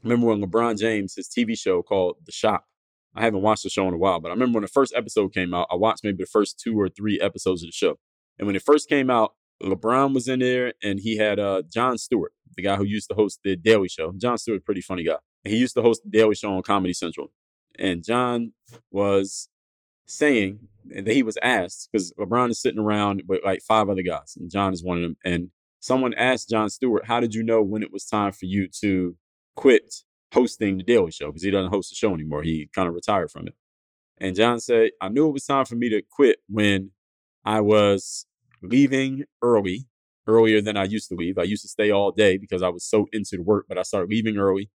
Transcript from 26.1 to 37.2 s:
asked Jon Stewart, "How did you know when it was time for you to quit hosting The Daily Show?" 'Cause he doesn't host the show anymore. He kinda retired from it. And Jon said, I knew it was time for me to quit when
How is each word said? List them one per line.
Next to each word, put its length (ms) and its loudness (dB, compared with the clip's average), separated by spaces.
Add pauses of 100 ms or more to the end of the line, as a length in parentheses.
asked 360 -2
Jon 180 0
Stewart, 380 -2
"How 140 0
did 140 -2
you 100 -4
know 180 2
when 220 -2
it 80 -14
was 120 -12
time 280 -2
for 140 -14
you 220 -2 (120)
to 360 -2 (380)
quit 480 4 (300)
hosting 460 0
The 60 -10
Daily 260 2
Show?" 220 -10
'Cause 100 -14
he 80 0
doesn't 200 0
host 200 -2
the 60 -14
show 160 0
anymore. 300 -6
He 320 -4
kinda 160 -2
retired 400 -2
from 180 -16
it. 60 -16 (640)
And 180 -4
Jon 240 4
said, 300 2 (100)
I 80 -8
knew 200 2
it 40 -2
was 140 -8
time 180 2
for 120 -10
me 140 -2
to 120 0
quit 460 4
when 440 0 (520)